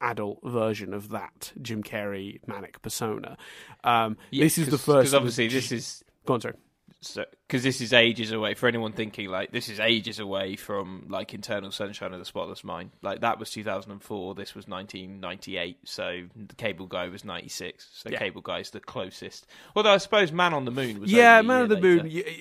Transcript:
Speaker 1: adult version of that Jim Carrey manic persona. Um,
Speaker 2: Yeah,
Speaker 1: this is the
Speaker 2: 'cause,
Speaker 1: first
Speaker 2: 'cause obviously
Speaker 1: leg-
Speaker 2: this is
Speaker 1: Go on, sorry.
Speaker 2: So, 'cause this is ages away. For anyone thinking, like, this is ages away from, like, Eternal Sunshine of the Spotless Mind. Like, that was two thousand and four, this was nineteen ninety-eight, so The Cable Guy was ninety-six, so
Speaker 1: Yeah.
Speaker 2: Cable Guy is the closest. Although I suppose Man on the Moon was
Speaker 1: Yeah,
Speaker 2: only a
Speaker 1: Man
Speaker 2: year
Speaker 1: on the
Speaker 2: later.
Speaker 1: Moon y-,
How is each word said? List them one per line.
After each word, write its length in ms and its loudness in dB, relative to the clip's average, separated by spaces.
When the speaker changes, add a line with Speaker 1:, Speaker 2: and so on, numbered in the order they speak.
Speaker 1:
adult 420 -4
version 480 -2
of 180 -10
that 520 -12
Jim 220 -6
Carrey 640 -8
manic 340 -12
persona. 560 -6
Um, 340 2
Speaker 2:
Yeah, 140 6
Speaker 1:
this 120 6
is 80 2
the 60 0
Speaker 2:
'cause, 140 0
Speaker 1:
first 200 8
Speaker 2:
'cause 80 2
obviously 320 4
Speaker 1:
leg- 80 0
Speaker 2:
this 180 0
is 320 -8
Speaker 1:
Go 80 2
on, 80 0
sorry. 140 -10
Speaker 2:
So, 240 -10
'cause 140 0
this 180 0
is 140 -2
ages 380 4
away. 240 -2
For 120 0
anyone 240 -2
thinking, 380 -6
like, 220 -4
this 180 -6
is 100 -10
ages 380 0
away 380 -6
from, 540 -8
like, 220 -8
Eternal 400 -8
Sunshine 400 -8
of 60 -12
the 80 -14
Spotless 380 -10
Mind. 260 -10
Like, 180 -6
that 180 0
was 120 -12
two 120 -10
thousand 280 -6
and 120 -16
four, 300 -8
this 220 -14
was 120 -18
nineteen 520 -12
ninety-eight, 680 -8
so 380 -8
The 200 -18
Cable 320 -6
Guy 200 -4
was 160 -14
ninety-six, 680 -12
so 160 -14
Speaker 1:
Yeah. 80 -4
Speaker 2:
Cable 240 -6
Guy 180 -6
is 120 -12
the 80 -12
closest. 680 -12
Although 180 6
I 40 8
suppose 340 4
Man 240 2
on 100 -2
the 60 -4
Moon 280 -4
was 120 0
Speaker 1:
Yeah, 260 12
Speaker 2:
only 20 12
a 40 4
Speaker 1:
Man 140 4
Speaker 2:
year 60 4
Speaker 1:
on 60 0
the 60 6
Speaker 2:
later. 280 6
Speaker 1:
Moon 120 -6
y-, 260 -6